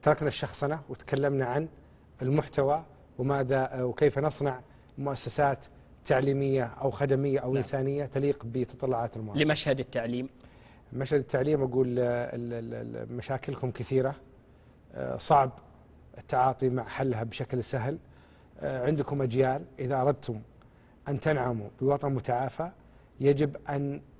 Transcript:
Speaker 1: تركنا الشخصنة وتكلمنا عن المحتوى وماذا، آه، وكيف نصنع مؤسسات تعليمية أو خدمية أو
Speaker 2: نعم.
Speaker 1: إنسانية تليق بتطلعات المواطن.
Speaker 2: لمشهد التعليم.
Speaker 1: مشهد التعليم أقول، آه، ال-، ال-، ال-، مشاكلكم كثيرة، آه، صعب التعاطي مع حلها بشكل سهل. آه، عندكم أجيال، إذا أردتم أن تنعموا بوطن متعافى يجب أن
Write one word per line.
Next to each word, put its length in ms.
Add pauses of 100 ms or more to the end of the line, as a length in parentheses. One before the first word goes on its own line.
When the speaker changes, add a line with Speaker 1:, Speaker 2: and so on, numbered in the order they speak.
Speaker 1:
تركنا 260
الشخصنة 600
وتكلمنا 560
عن 240 (540)
المحتوى 640 (340)
وماذا، 640
آه، 40
وكيف 340
نصنع 420 (380)
مؤسسات 680 (380)
تعليمية 600 (180)
أو 80
خدمية 480
أو 80
Speaker 2:
نعم. 100
Speaker 1:
إنسانية 480
تليق 400
بتطلعات 720
المواطن. 240
Speaker 2:
لمشهد 400
التعليم. 480 (640)
Speaker 1:
مشهد 280
التعليم 420
أقول، 360
آه، 60
ال-، 480
ال-، 440
ال-، 160
مشاكلكم 580
كثيرة، 440 (800)
آه، 220
صعب 340 (680)
التعاطي 500
مع 160
حلها 400
بشكل 400
سهل. 340 (640)
آه، 260
عندكم 360
أجيال، 420 (140)
إذا 220
أردتم 400 (680)
أن 120
تنعموا 480 (120)
بوطن 320
متعافى 580 (500)
يجب 360 (120)
أن 320 (200)